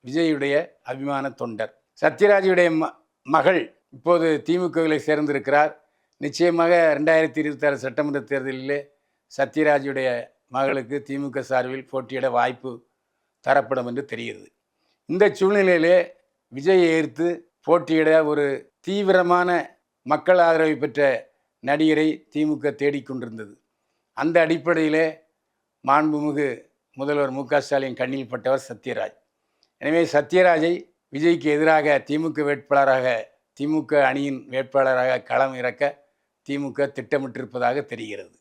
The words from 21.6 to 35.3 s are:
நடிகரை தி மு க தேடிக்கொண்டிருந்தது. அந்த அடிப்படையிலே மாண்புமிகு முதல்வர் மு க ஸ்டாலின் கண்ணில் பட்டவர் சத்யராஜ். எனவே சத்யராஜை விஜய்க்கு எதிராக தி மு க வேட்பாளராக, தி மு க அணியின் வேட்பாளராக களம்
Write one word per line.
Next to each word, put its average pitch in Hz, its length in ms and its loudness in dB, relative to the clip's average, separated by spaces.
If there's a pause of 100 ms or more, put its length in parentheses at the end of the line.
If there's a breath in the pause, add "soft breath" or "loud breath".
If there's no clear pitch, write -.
நடிகரை 156 380 2 (260)
தி 151 140 -2
மு 151 160 -2
க 143 80 -2 (100)
தேடிக்கொண்டிருந்தது. 120 720 -6 (680)
அந்த 160 140 -2 (100)
அடிப்படையிலே 160 600 0 (840)
மாண்புமிகு 147 600 0 (500)
முதல்வர் 139 360 -2
மு 139 140 -8
க 143 160 0
ஸ்டாலின் 135 340 -4
கண்ணில் 127 320 -6
பட்டவர் 127 380 -2
சத்யராஜ். 107 480 -8 (640)
எனவே 156 200 0 (140)
சத்யராஜை 170 580 2 (420)
விஜய்க்கு 156 320 0 (100)
எதிராக 151 500 2
தி 143 140 -4
மு 165 140 -4
க 151 140 -4
வேட்பாளராக, 139 560 0 (520)
தி 143 140 -6
மு 156 80 0 (100)
க 147 200 2
அணியின் 139 320 -6 (140)
வேட்பாளராக 131 760 0
களம் 131 320 -2